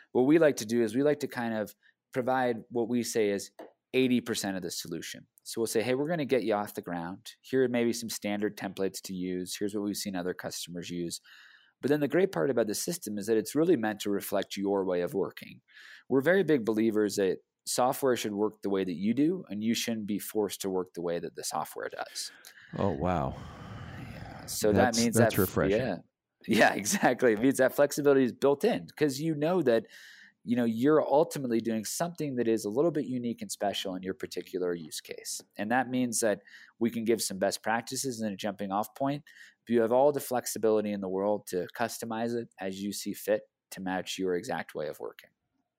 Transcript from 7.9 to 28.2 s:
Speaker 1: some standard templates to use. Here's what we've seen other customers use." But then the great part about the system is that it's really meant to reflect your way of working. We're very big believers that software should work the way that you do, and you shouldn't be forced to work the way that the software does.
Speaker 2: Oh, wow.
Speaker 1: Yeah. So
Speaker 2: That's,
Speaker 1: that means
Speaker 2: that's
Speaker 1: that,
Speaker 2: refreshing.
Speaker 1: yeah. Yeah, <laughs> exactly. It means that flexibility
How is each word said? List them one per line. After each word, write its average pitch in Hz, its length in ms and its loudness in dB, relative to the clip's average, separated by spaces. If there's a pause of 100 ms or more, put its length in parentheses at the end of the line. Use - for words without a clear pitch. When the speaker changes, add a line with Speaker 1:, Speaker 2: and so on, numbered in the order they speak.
Speaker 1:
some 117 160 -6
standard 104 480 -2
templates 95 460 -4
to 95 100 -12
use. 92 460 -4
Here's 104 160 -4
what 104 100 -2
we've 101 120 -2
seen 98 200 -6
other 90 160 -2
customers 85 560 -10
use." 87 320 -6 (640)
But 131 80 2
then 147 100 2
the 143 80 2
great 185 240 2
part 156 160 0
about 117 200 2
the 104 60 -2
system 107 440 -6
is 98 80 -8
that 113 100 4
it's 107 180 0
really 160 220 4
meant 107 240 -2
to 107 100 -4
reflect 98 460 -2
your 98 300 0
way 90 160 0
of 87 100 -2
working. - 480 -4 (480)
We're 131 140 2
very 185 200 4
big 147 220 2
believers 107 520 2
that 95 220 2 (280)
software 127 500 2
should 110 160 -4
work 104 300 -2
the 98 80 -4
way 95 140 2
that 90 120 -4
you 101 180 0
do, 165 340 0
and 104 140 -6
you 113 120 2
shouldn't 113 320 -4
be 101 120 -2
forced 104 440 -2
to 98 80 -2
work 92 240 -2
the 85 80 -8
way 85 180 -2
that 82 160 -8
the - 80 -10
software - 440 -6
does. - 440 -10 (440)
Speaker 2:
Oh, 98 140 0
wow. 76 460 0 (760)
Speaker 1:
Yeah. - 340 -14
So - 260 0
Speaker 2:
That's, 113 240 4
Speaker 1:
that 117 60 2
means 117 140 2
Speaker 2:
that's 113 200 6
Speaker 1:
that, 107 40 2
Speaker 2:
refreshing. 95 380 2
Speaker 1:
yeah. 117 180 -2 (520)
Yeah, 196 260 6
<laughs> - 80 -4
exactly. 123 500 4
It 104 80 2
means 131 180 4
that 127 160 4
flexibility 143 500 6